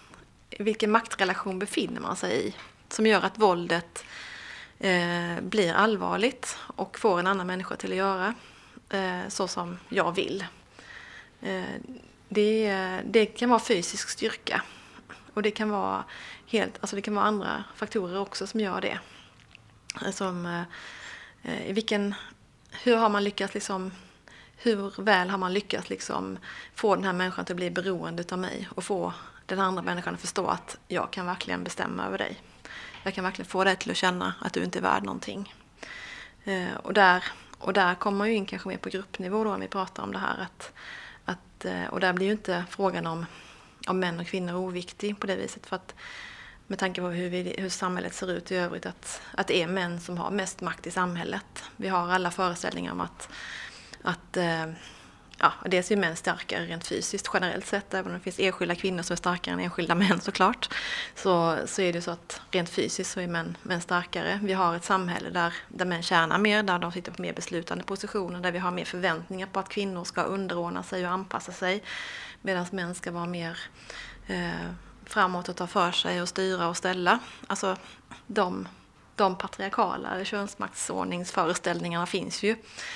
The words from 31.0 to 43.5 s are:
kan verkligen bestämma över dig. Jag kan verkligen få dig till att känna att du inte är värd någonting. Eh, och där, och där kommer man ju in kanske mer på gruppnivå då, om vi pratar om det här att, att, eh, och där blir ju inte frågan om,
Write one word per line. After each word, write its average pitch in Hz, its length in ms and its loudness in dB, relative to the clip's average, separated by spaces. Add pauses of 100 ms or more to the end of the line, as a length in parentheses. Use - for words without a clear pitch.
kan 180 160 -6
verkligen - 380 -4
bestämma 180 420 -4
över 95 120 -2
dig. - 240 -4 (600)
Jag 190 120 -2
kan 190 100 -4
verkligen 185 260 -4
få 185 140 4
dig 185 120 8
till - 140 -6
att 180 60 0
känna 180 440 2
att 196 120 -2
du 175 120 0
inte 180 140 -2
är 185 40 -4
värd 196 220 4
någonting. 196 500 -6 (880)
Eh, 185 380 -2
och - 120 -4
där, 185 300 10 (340)
och - 140 -2
där 185 220 6
kommer 202 240 0
man 208 100 4
ju 226 60 4
in 196 120 2
kanske 190 220 -6
mer 185 80 -4
på - 120 -6
gruppnivå 190 560 -2
då, 208 100 0
om 190 60 -4
vi 190 80 -6
pratar 190 340 -4
om 196 100 -4
det 190 60 -4
här - 240 0
att, - 300 -12 (520)
att, - 400 -8
eh, 185 200 -2
och - 160 -2
där 185 120 4
blir 185 140 2
ju 202 60 4
inte 185 380 0
frågan 180 360 0
om, 165 200 -4 (600)